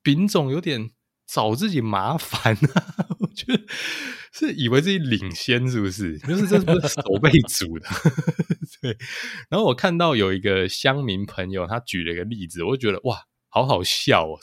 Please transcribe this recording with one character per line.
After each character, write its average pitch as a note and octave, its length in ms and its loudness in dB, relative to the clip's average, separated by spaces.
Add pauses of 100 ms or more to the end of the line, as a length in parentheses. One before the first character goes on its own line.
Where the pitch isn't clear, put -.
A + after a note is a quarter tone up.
丙 D#3+ 260 4
总 D#3 240 2
有 D3+ 80 -2
点 B2 320 -6 (340)
找 A2 300 2
自 G3+ 140 0
己 D#3+ 100 0
麻 A2 380 0
烦 - 360 0
啊。 - 600 0
<laughs> - 40 -12
我 - 80 -2
觉 - 280 -4
得 - 80 -4 (720)
是 D#4 180 -2
以 B2 160 -2
为 B2+ 140 4
自 F3 80 -2
己 G3 80 0
领 G#2+ 360 -2
先 B2 360 0
是 A#2+ 100 0
不 G2 100 0
是？ F2+ 300 -6
就 D3+ 160 -4
是 G3+ 120 0
这 G3+ 120 6
不 F3 200 4
是 D3 100 -2
守 C#3+ 120 -4 (200)
备 C#3+ 100 6 (160)
组 E2 320 -6
的。 - 80 -14 (480)
<laughs> - 460 -6
对。 A2+ 160 -6 (500)
然 F3+ 120 0
后 A3 60 2
我 C3+ 80 4
看 E3+ 240 0
到 E3+ 160 2
有 G2 200 2
一 F#2+ 60 -2
个 F#2+ 280 2
乡 C#3 340 0
民 G2+ 240 -2
朋 F#2+ 260 -8
友， F#2 140 -4
他 A2 140 -4
举 F#2 240 -6
了 E2 80 -2
一 E2+ 40 -4
个 F2+ 100 -4
例 G#2+ 200 -8
子， E2+ 180 -10
我 A2+ 120 0
就 A#2+ 140 0
觉 F#2+ 60 0
得， F2+ 100 -8
哇， A#2 180 -2 (240)
好 A#2+ 180 2
好 A2+ 160 2
笑 F#2 460 2
哦， D#2 160 -10